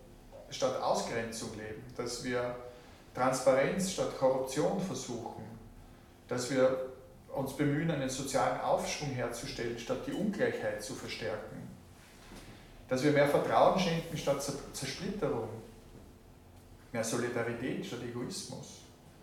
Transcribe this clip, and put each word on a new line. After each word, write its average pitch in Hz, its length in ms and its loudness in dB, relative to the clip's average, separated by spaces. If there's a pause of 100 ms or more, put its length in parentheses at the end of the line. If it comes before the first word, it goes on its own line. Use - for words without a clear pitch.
(500)
statt 127 320 0
Ausgrenzung 113 760 0
leben, 107 260 -8 (120)
dass 120 280 -4
wir 123 320 0 (580)
Transparenz - 760 4
statt - 260 0
Korruption 147 640 4
versuchen, 117 640 -4 (840)
dass 123 220 -2
wir 131 440 4 (420)
uns 131 180 -2
bemühen, 151 380 2
einen 135 180 0
sozialen - 520 2
Aufschwung 151 480 2
herzustellen, 117 680 -4
statt - 300 -2
die 143 60 -2
Ungleichheit 117 680 0
zu - 140 -6
verstärken, - 720 -6 (1200)
dass 127 160 2
wir 147 80 6
mehr 143 160 8
Vertrauen 165 500 6
schenken 165 400 2
statt - 240 2
Zer-, - 320 -6
Zersplitterung, 127 760 -4 (1400)
mehr 117 120 -2
Solidarität 120 800 -2
statt 131 160 -8
Egoismus, - 800 -8 (440)